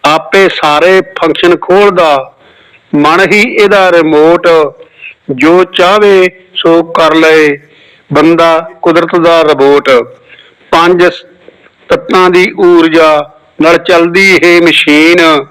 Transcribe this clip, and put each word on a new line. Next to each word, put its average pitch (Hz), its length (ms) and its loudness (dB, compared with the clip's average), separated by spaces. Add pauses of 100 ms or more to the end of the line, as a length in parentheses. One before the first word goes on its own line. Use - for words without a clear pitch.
ਆਪੇ 170 440 0
ਸਾਰੇ 160 520 0
ਫੰਕਸ਼ਨ 175 560 -2
ਖੋਲ੍ਹਦਾ, 180 760 0 (600)
ਮਨ 160 380 0
ਹੀ 208 100 2 (200)
ਇਹਦਾ 196 300 2
ਰਿਮੋਟ। 165 560 2 (800)
ਜੋ 160 340 0
ਚਾਹਵੇ 185 640 0 (260)
ਸੋ 165 280 0
ਕਰ 160 320 -2
ਲਏ 156 440 0 (540)
ਬੰਦਾ 165 580 0 (120)
ਕੁਦਰਤ 170 380 -2
ਦਾ 165 220 2
ਰਿਮੋਟ। 139 480 0 (800)
ਪੰਜ 175 340 0 (840)
ਤੱਤਾਂ 180 420 -2
ਦੀ 180 220 0 (120)
ਊਰਜਾ 160 680 2 (300)
ਨਾਲ 165 140 2
ਚੱਲਦੀ 175 680 0
ਇਹ 175 180 2
ਮਸ਼ੀਨ 160 880 0